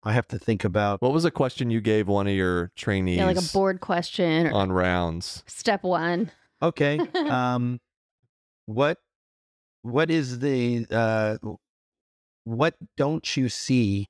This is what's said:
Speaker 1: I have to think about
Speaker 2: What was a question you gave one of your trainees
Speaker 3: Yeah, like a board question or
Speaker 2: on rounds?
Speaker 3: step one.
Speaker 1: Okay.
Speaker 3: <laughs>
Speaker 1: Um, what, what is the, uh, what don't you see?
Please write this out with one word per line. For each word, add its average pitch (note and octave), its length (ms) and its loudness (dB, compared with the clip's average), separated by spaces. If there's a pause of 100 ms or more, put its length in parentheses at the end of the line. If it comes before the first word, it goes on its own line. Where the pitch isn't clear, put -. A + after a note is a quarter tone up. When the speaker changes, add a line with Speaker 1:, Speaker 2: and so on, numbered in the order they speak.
Speaker 1:
I G#2+ 60 0
have A#2 180 2
to A2 100 -6
think A2 260 -2
about G2+ 360 0
Speaker 2:
What B2+ 120 2
was E3 100 2
a E3+ 80 2
question B2+ 380 -2
you A2+ 100 0
gave G#2+ 300 2
one G2+ 180 2
of G2+ 60 0
your F2+ 420 0
trainees F#2+ 440 0
Speaker 3:
Yeah, - 60 2
like F#3 120 2
a F3 160 -4
board F#3+ 260 0
question E3+ 680 0
or - 60 0
Speaker 2:
on G2 180 0
rounds? F2+ 760 -2
Speaker 3:
step - 360 -2
one. F3 480 0 (300)
Speaker 1:
Okay. D3+ 460 0
Speaker 3:
<laughs> - 80 -12
Speaker 1:
Um, B2 640 0 (880)
what, C#3 320 0 (840)
what D3 300 0
is C3 280 0
the, A#2+ 520 0
uh, A2 460 0 (1080)
what B2+ 300 0 (220)
don't D3+ 400 -2
you B2+ 120 2
see? G2+ 600 2